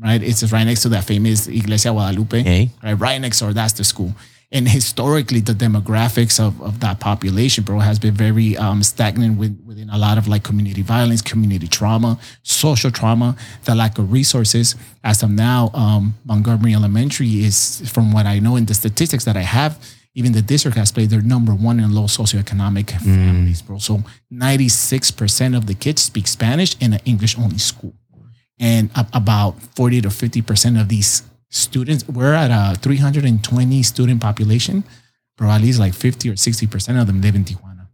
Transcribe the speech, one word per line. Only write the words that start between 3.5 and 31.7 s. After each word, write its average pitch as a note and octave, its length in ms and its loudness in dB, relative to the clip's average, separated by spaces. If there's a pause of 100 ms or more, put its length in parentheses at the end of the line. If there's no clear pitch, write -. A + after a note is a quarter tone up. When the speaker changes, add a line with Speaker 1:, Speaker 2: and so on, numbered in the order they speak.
Speaker 1:
that's A2 220 0
the G2+ 100 -6
school. G2 320 -4 (360)
And B2+ 180 0
historically, B2+ 720 0
the A2 140 0
demographics A2 840 0
of, G2 220 0
of G2+ 180 -8
that G2+ 220 -4
population, G2+ 640 0
bro, G2+ 140 -2
has G#2 200 2
been G#2+ 140 0
very, A2 420 2
um, G2+ 280 0
stagnant A2 540 0
with, G#2 280 -4
within G#2+ 240 -16
a G#2 80 -4
lot G#2 200 2
of, G#2 120 0
like, G#2 140 0
community G2 400 -2
violence, A#2 380 0
community G2+ 460 0
trauma, A2+ 500 0 (260)
social C3 480 0
trauma, A#2 440 0 (300)
the A#2 100 2
lack A2 220 0
of G2+ 160 0
resources. A#2 640 0 (280)
As A2 200 0
of G#2 80 2
now, A#2 420 2
um, G#2+ 400 0 (100)
Montgomery A2 500 2
Elementary G#2+ 680 0
is, - 440 -2
from A2+ 260 2
what G#2+ 120 2
I G2+ 140 0
know A#2 160 2
in A#2 100 2
the G#2 100 0
statistics A#2 500 -2
that G#2+ 100 0
I F#2+ 60 -2
have, C3 360 0 (360)
even B2 180 0
the A2 120 2
district C3+ 340 0
has G2+ 140 2
played, A2 180 0
they're G#2+ 120 2
number A#2 320 2
one A#2 260 0
in G#2+ 120 2
low G#2+ 140 0
socioeconomic G2+ 800 -2
Speaker 2:
Mm. F2+ 160 -6
Speaker 1:
families, F2+ 600 2
bro. G2 180 -12
So G#2+ 240 -2 (280)
ninety-six B2+ 800 0
percent B2+ 440 0
of A2+ 100 0
the G2+ 80 -4
kids D3 300 -2
speak - 240 -4
Spanish D3 520 0
in A#2 140 2
an G#2 100 -2
English-only A2+ 540 -2
school. - 380 -8 (600)
And A2+ 380 2
a-, A2+ 160 0
about G#2 500 0 (140)
forty B2 260 2
to G2+ 80 -2
fifty A2+ 320 -4
percent A2+ 360 2
of G#2+ 100 2
these G2+ 360 0 (260)
students, C3+ 580 -2